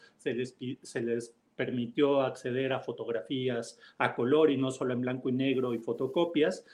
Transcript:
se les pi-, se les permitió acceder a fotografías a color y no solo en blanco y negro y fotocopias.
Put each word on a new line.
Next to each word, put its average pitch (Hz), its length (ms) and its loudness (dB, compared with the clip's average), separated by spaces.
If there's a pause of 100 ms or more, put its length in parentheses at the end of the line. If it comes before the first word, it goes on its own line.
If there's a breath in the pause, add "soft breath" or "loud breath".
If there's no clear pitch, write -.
(180)
se 131 160 -2
les 123 180 -4
pi-, 127 300 -8
se - 180 -6
les 117 340 -2 (220)
permitió 127 640 2
acceder 131 520 -2
a 127 80 -2
fotografías 117 1000 -4 (180 soft breath)
a 123 160 0
color 147 360 6
y 135 80 2
no 131 120 2
solo 131 220 -2
en 123 80 -2
blanco 127 280 -2
y 127 40 2
negro 127 420 0
y 117 40 -2
fotocopias. 151 960 0